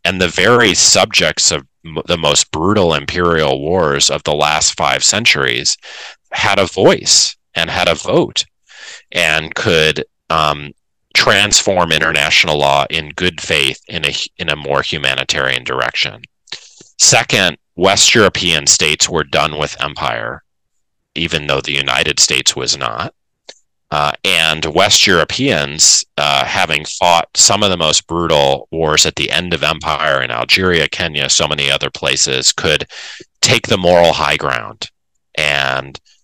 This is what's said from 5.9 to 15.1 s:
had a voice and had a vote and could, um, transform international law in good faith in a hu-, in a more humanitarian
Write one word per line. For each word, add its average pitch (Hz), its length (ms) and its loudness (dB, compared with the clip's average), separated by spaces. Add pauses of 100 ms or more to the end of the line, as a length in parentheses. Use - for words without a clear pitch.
had 101 260 0
a 95 80 2
voice - 720 0 (180)
and 82 160 -4
had 87 180 0
a 82 60 2
vote - 500 -2 (680)
and 80 420 -2
could, 78 500 2 (240)
um, 73 440 0 (420)
transform 101 760 2
international 78 680 0
law 71 320 2
in 78 200 -6
good 85 300 -4
faith 69 480 -2
in 87 160 -6
a 71 80 -2
hu-, - 240 -8
in 85 140 -6
a 73 60 -4
more 71 260 -2
humanitarian 65 840 -4